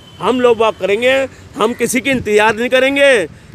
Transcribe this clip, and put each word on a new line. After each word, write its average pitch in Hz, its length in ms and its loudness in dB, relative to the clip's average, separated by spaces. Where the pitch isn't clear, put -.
हम 226 220 -2
लोग 240 160 4
बाग 214 160 0
करेंगे। 247 540 -2
हम 214 180 -2
किसी 240 280 -2
की 233 80 -4
इंतजार 214 460 0
नहीं 233 140 -4
करेंगे 262 580 2